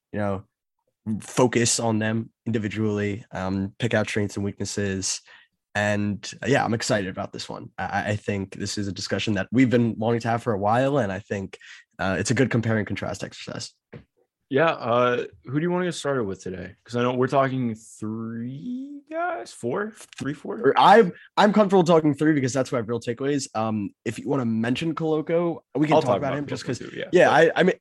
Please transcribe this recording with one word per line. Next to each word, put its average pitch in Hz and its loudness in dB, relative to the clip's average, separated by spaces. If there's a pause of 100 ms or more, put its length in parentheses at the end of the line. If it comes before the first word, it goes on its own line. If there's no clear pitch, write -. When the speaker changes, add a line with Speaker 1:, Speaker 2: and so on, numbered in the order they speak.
(120)
Speaker 1:
you 104 -4
know, 101 -4 (760)
focus 123 2
on 113 0
them 110 -2 (160)
individually, 104 -2
um, 95 -4
pick 117 -2
out 107 2
strengths 101 -4
and 101 -4
weaknesses. 98 -4 (540)
And, 104 -2
uh, - -8
yeah, 139 4
I'm - -2
excited 107 -2
about 92 -8
this - -12
one. - -12
I, 98 -4
I 107 -2
think 98 -6
this - -6
is 101 -4
a 98 -6
discussion 101 -4
that 95 -2
we've 127 4
been 117 2
wanting 117 -2
to 117 -4
have 117 -2
for 120 0
a 101 -2
while, 123 2
and 104 0
I 92 -6
think, 98 -8 (400)
uh, 95 -2
it's - -2
a - 0
good 120 2
compare 110 0
and 101 -2
contrast - -8
exercise. - -12 (800)
Speaker 2:
Yeah, 147 2
uh, 123 2 (220)
who 123 -6
do 151 0
you 175 0
wanna 180 -2
get 170 -4
started 139 -2
with 95 -6
today? 92 -10
'Cause 117 -8
I 120 0
know 127 2
we're 127 2
talking 131 0
three 123 -10 (100)
guys, 339 -8
four, 196 -6 (240)
three, 135 -6
four? - -10
Speaker 1:
Or 131 4
I'm, 185 8 (240)
I'm 202 6
comfortable 196 6
talking 156 6
three 156 4
because 131 0
that's 131 0
why 135 0
I - 0
have 101 -4
real 117 -2
takeaways. 135 -2
Um, 107 -2 (100)
if 117 -6
you 92 -8
wanna 135 0
mention 120 -2
Koloko, 165 -2 (140)
we 147 2
can 147 4
Speaker 2:
I'll 156 6
Speaker 1:
talk 127 -2
Speaker 2:
talk 101 4
Speaker 1:
about 135 -4
Speaker 2:
about 139 -4
Speaker 1:
him 147 -8
just 135 -8
Speaker 2:
Koloko - -18
Speaker 1:
'cause, 127 -4
Speaker 2:
too, - -12
yeah. - -8
Speaker 1:
yeah, 165 8
Speaker 2:
But 156 6
Speaker 1:
I, - 4
I - 6
mean, 180 4